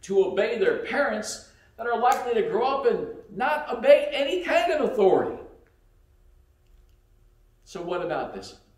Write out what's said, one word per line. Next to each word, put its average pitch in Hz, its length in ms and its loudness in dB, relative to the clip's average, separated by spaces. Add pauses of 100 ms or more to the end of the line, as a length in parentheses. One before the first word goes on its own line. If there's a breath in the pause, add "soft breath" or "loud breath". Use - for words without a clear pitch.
to 190 240 2
obey 220 340 -2
their 165 200 2
parents 226 680 -4 (280 soft breath)
that 226 100 -8
are 226 100 -2
likely 247 360 0
to 214 160 0
grow 226 180 0
up 269 180 -2
and 202 220 0 (260)
not 262 420 -2
obey 277 360 6
any 277 320 -2
kind 339 300 0
of 277 180 0
authority. 185 500 2 (2250)
So - 180 -14
what 175 220 -4
about 147 320 -6
this? - 220 -16 (200)